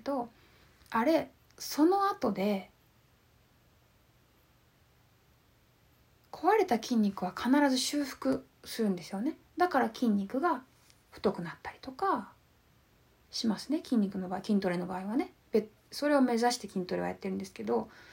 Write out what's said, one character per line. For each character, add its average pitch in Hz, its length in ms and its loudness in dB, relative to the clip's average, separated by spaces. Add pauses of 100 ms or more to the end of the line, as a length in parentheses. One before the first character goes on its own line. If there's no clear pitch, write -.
ど、 254 260 -4 (600)
あ 226 140 0
れ、 302 260 2 (300)
そ - 260 2
の 392 220 4
後 392 240 -2
で、 196 380 -2 (3500)
壊 392 260 4
れ 403 80 6
た 240 100 2
筋 233 220 0
肉 202 260 2
は 185 100 -4
必 - 180 0 (180)
ず 262 80 2
修 294 260 -2
復 269 420 -4 (200)
す - 160 -6
る 214 80 2
ん 180 80 0
で 170 60 -12
す - 80 -14
よ 196 100 -4
ね。 285 160 -4 (180)
だ 359 140 2
か 269 100 2
ら 226 140 0
筋 240 160 0
肉 202 320 0
が 311 200 0 (500)
太 - 200 -2
く 180 100 -6
な 170 100 -8
っ - 100 -12
た - 100 -12
り - 80 -18
と - 140 -14
か 285 400 -4 (1000)
し - 160 -4
ま 190 120 0
す - 120 -8
ね。 320 100 0
筋 - 160 -2
肉 196 200 0
の 180 100 -6
場 185 100 -6
合、 196 60 -8
筋 202 160 2
ト 190 80 -2
レ 175 100 0
の 175 80 -4
場 185 120 -6
合 185 80 -8
は 208 100 -4
ね。 349 160 -2 (200)
べ-、 214 180 2 (220)
そ 294 180 -2
れ 294 60 4
を 277 60 6
目 240 120 4
指 233 180 2
し 240 60 -4
て 202 100 -10
筋 185 180 -4
ト 180 100 -4
レ 175 60 -2
は 175 60 -2
や 180 60 -4
っ 190 40 -14
て 196 120 -8
る 190 60 -4
ん - 20 -4
で 196 80 -6
す - 80 -16
け 226 100 -12
ど、 220 260 -2 (240)